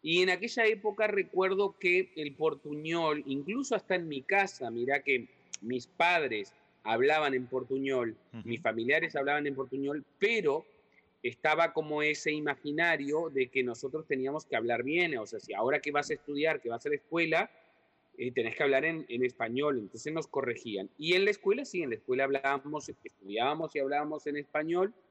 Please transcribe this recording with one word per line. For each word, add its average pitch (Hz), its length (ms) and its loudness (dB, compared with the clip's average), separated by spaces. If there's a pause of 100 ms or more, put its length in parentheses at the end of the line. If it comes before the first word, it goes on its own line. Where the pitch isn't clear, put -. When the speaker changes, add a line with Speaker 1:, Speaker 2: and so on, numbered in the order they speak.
Speaker 1:
Y 170 200 4
en 185 80 4
aquella 220 360 0
época 214 400 2
recuerdo 190 720 2
que 180 380 2
el 147 180 -6
portuñol, 151 920 -2
incluso 175 480 -2
hasta 190 200 0
en 170 120 -2
mi 139 140 -6
casa, 185 500 0
mirá 131 320 0
que 127 260 0 (340)
mis 123 240 -4
padres 147 680 0 (300)
hablaban 139 500 4
en 127 140 0
portuñol, 131 680 -2 (180)
Speaker 2:
Ujú. 107 140 -10
Speaker 1:
mis 117 120 -4
familiares 139 560 0
hablaban 147 300 0
en 139 80 -2
portuñol, 139 500 -4 (140)
pero 196 480 2 (560)
estaba 156 520 2
como 151 280 0
ese 151 300 0
imaginario 151 960 0
de 135 200 0
que 135 140 0
nosotros 131 440 -4
teníamos 139 400 -2
que 131 100 -4
hablar 117 260 0
bien, 156 360 0
o 107 80 -6
sea, 107 120 -10
si 101 140 -12
ahora 127 280 2
que 147 120 -6
vas 143 180 0
a 151 40 0
estudiar, 147 480 -2
que 120 80 -4
vas 117 160 -6
a - 20 -2
la 147 60 2
escuela, 165 560 0 (680)
eh, 123 160 -4
tenés 113 240 0
que - 60 -2
hablar 139 240 4
en, 160 200 -2
en 120 160 -2
español, 127 580 0
entonces 113 340 -10
nos 160 140 -4
corregían. 113 680 -4
Y 160 160 0
en 196 140 4
la 208 60 2
escuela, 220 340 0
sí, 180 160 -4
en 135 80 -4
la 113 60 -2
escuela 131 280 0
hablábamos, 139 640 -2
estudiábamos 139 880 -4
y 143 40 0
hablábamos 147 480 -2
en 143 100 -4
español 165 560 0 (160)